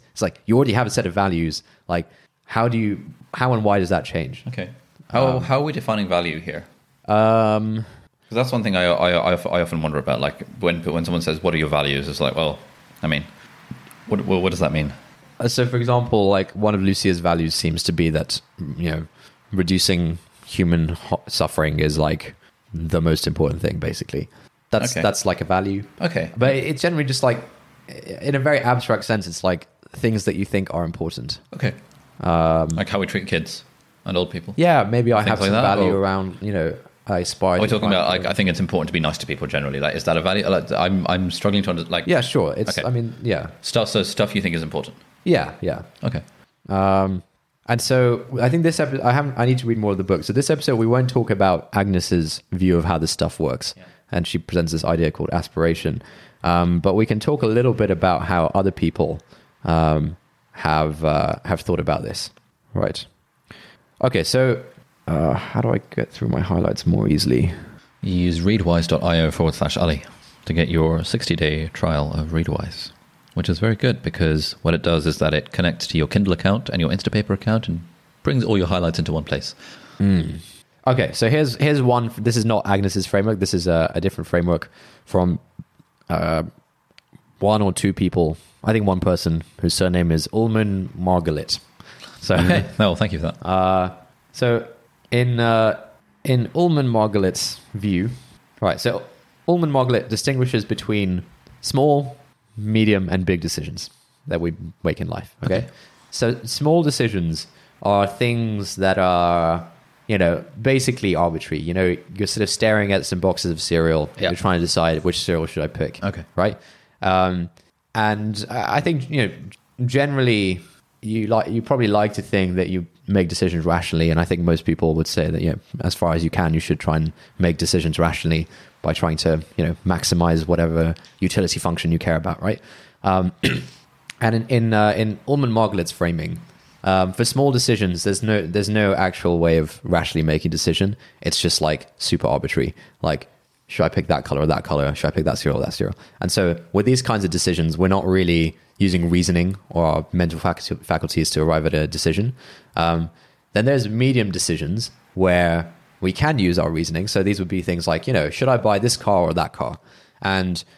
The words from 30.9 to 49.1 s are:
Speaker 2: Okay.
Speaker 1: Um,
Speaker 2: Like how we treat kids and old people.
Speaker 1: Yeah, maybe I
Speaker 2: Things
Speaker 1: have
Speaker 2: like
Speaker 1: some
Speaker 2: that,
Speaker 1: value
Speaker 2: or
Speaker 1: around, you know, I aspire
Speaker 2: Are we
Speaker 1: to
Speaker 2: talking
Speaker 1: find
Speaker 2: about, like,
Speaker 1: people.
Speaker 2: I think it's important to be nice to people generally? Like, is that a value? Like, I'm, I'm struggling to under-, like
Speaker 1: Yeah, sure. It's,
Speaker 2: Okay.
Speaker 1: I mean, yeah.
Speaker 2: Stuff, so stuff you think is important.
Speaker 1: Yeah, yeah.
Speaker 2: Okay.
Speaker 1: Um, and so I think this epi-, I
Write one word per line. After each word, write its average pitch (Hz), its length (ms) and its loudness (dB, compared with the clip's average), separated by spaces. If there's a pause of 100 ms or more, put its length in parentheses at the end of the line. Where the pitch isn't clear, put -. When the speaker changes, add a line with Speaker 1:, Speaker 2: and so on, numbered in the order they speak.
Speaker 2:
Okay. - 200 -2 (480)
Speaker 1:
Um, 82 480 2
Speaker 2:
Like 87 200 -4
how 98 100 -2
we 92 80 -2
treat 95 200 -6
kids - 360 -4 (400)
and 92 140 -4
old 90 140 -2
people. 85 260 -10
Speaker 1:
Yeah, 160 260 4
maybe 117 300 2
I 107 60 4
Speaker 2:
Things 107 100 0
Speaker 1:
have 107 100 0
Speaker 2:
like 98 80 2
Speaker 1:
some 98 60 2
Speaker 2:
that, 107 240 2
Speaker 1:
value 95 160 2
Speaker 2:
or 98 60 0
Speaker 1:
around, 95 420 -2
you 104 100 -6
know, 80 240 -2 (320)
I 95 120 0
aspire 90 380 0
Speaker 2:
Are 107 40 2
we 107 60 2
Speaker 1:
to 104 80 0
Speaker 2:
talking 107 140 0
Speaker 1:
find 98 40 2
Speaker 2:
about, 87 160 2
like, 92 120 0
Speaker 1:
people. - 100 -2
Speaker 2:
I - 20 -2
think 98 160 2
it's 85 100 -2
important 85 300 0
to - 40 -12
be 87 60 0
nice 76 200 -2
to - 60 -8
people 71 220 -6
generally? 69 320 -4
Like, 73 160 -2
is 80 100 -8
that 82 120 2
a 80 40 0
value? 92 260 0
Like, 87 240 0
I'm, 92 360 0
I'm 90 240 0
struggling 101 320 0
to 98 60 -2
under-, 85 140 -4
like 85 240 -4
Speaker 1:
Yeah, 165 140 2
sure. 117 360 0
It's, - 200 -2
Speaker 2:
Okay. - 100 -4
Speaker 1:
I 123 40 -2
mean, 117 300 -2
yeah. 87 260 -2 (140)
Speaker 2:
Stuff, - 280 -2
so 104 140 0
stuff 104 320 -2
you 98 60 2
think 85 140 -2
is 80 80 -4
important. 78 320 -8 (280)
Speaker 1:
Yeah, 107 380 0
yeah. 82 220 -4 (200)
Speaker 2:
Okay. - 180 -4 (480)
Speaker 1:
Um, 95 540 2 (460)
and 120 120 0
so 123 440 2 (160)
I 123 80 4
think 170 140 2
this 160 160 2
epi-, 135 220 -2
I 123 100 2